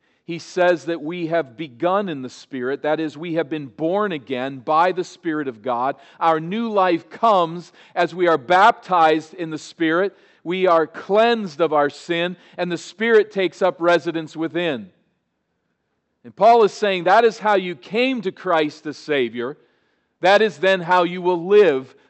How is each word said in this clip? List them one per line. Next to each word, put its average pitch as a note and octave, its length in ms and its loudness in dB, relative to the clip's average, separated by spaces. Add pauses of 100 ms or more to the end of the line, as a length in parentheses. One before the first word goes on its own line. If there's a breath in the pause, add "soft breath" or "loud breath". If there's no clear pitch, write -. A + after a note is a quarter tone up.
(260)
he E3 140 -10
says F3 460 0
that E3 180 -8
we E3+ 240 -8
have D3+ 300 -4
begun E3+ 500 -4
in D3 140 -8
the B2 80 -12
Spirit, C3 540 -8
that D#3 180 -2
is, D3 160 -8
we E3+ 160 -10
have D#3+ 160 -4
been D#3 160 -8
born F3 480 -4
again C3 460 -8
by D#3+ 340 0
the F3 100 -6
Spirit D3+ 460 -8
of A2 120 -12
God. B2 360 -4 (200 loud breath)
Our D#3+ 220 0
new G#3+ 300 -6
life F#3 400 0
comes F3 640 0 (200 soft breath)
as E3+ 220 -2
we F3 120 0
are D#3+ 100 4
baptized E3+ 960 2
in E3 160 -10
the D#3 80 -8
Spirit, E3+ 600 -2 (240 soft breath)
we F#3 240 -2
are E3 220 4
cleansed G#3 720 -2
of D#3 140 0
our C#3+ 160 2
sin, F3 480 -6 (200 soft breath)
and F3+ 140 -4
the E3+ 60 -6
Spirit G#3+ 540 0
takes F#3+ 300 -4
up F3+ 200 0
residence E3 520 -2
within. D3+ 600 -6 (1300)
And A#2 100 -20
Paul A3+ 300 6
is G3 80 2
saying F#3+ 320 -2
that G#3 220 4
is A3 140 0
how G#3 160 0
you F3+ 200 -4
came A#3+ 460 -4
to F#3 100 -6
Christ D#3+ 540 -2
as D3 100 -10
Savior. B2 600 -4 (640)
That G3+ 200 4
is F3+ 160 0
then F#3 220 2
how F3+ 240 2
you F3+ 180 -4
will F3 260 -2
live E3+ 460 4 (160 soft breath)